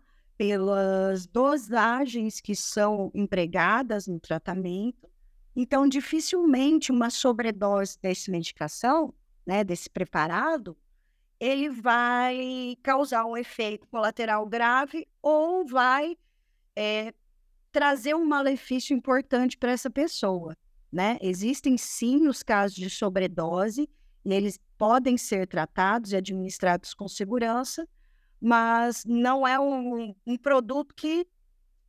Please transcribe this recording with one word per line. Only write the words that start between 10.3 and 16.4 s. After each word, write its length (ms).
ele 280
vai 1120
causar 440
um 100
efeito 520
colateral 580
grave 600
ou 460
vai, 500